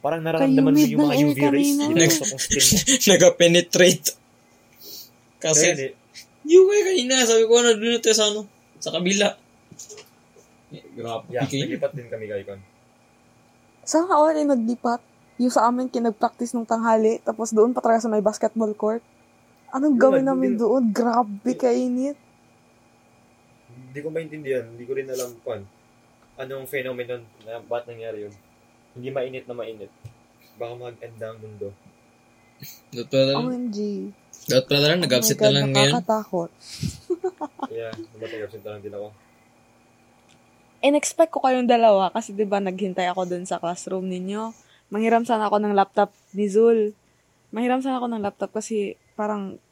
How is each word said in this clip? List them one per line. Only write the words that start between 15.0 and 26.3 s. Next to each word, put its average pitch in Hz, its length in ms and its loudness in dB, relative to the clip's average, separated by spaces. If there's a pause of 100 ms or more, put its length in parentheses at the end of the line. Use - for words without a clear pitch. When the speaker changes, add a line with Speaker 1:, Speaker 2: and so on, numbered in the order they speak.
Speaker 2:
Yung 247 140 0
sa 226 140 2
amin, 247 200 0
kinag-practice 240 680 -4
nung 233 120 -4
tanghali, 226 560 2
tapos 220 300 -6
doon 220 180 4
pa 254 120 -2
talaga 226 200 2
sa 233 80 -4
may 214 120 0
basketball 214 520 -2
court. 214 280 -4 (680)
Anong 269 280 2
Speaker 1:
Yun, 226 40 4
Speaker 2:
gawin 269 160 6
Speaker 1:
hindi 269 120 2
Speaker 2:
namin 262 240 0
Speaker 1:
din. 220 80 -2
Speaker 2:
doon? 240 280 2
Grabe 226 640 -2
kainit. 254 640 -2 (1500)
Speaker 1:
Hindi 127 320 -18
ko 151 80 -10
maintindihan. 151 560 -6
Hindi 117 180 -18
ko 127 100 -8
rin 135 160 -6
alam 127 200 -6 (120)
kung 104 240 -10 (720)